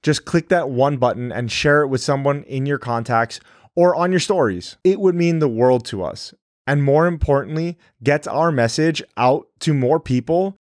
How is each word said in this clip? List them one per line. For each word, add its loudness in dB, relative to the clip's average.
just -2
click -4
that 0
one 0
button -2
and -6
share 2
it -2
with -2
someone -2
in -6
your -2
contacts -2
or 4
on 0
your 2
stories. -2
It 4
would 2
mean 2
the 2
world 2
to -8
us. -10
And 0
more 4
importantly, -2
gets 0
our 0
message 0
out 0
to 0
more 2
people -2